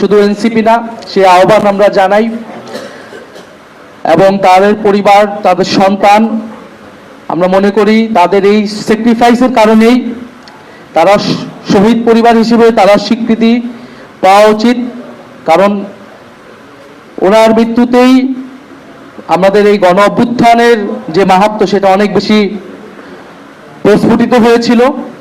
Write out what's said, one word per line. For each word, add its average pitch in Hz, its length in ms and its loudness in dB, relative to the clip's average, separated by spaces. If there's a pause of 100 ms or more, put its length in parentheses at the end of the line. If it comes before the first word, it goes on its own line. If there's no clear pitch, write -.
শুধু 196 180 0
এনসিপি 208 500 -2
না, 226 60 2 (360)
সে 196 140 -2
আহ্বান 185 380 4 (100)
আমরা 202 160 0
জানাই। 196 360 0 (1900)
এবং 190 140 2 (180)
তাদের 196 260 2 (100)
পরিবার, 202 400 2 (200)
তাদের 185 240 0 (120)
সন্তান, 202 420 2 (1120)
আমরা 175 220 -2
মনে 202 220 2
করি 214 200 0 (200)
তাদের 175 280 2
এই 208 220 2
স্যাক্রিফাইসের 240 920 0
কারণেই 220 360 2 (1000)
তারা 170 240 2
শ-, - 280 -6 (260)
শহীদ 220 260 2 (120)
পরিবার 226 240 2 (100)
হিসেবে 233 220 2 (140)
তারা 202 180 4
স্বীকৃতি 226 540 -2 (680)
পাওয়া 202 240 4 (100)
উচিত। 240 220 0 (720)
কারণ 185 220 2 (1500)
ওনার 220 360 2
মৃত্যুতেই 247 560 2 (1120)
আমাদের 196 440 2
এই 208 60 0
গণ 180 220 2
অভ্যুত্থানের 233 800 2 (380)
যে 190 100 2
মাহাত্ম্য 202 420 0
সেটা 196 200 -2 (100)
অনেক 208 160 0
বেশি 202 260 0 (1400)
প্রস্ফুটিত 226 500 2 (120)
হয়েছিল। 233 360 2 (400)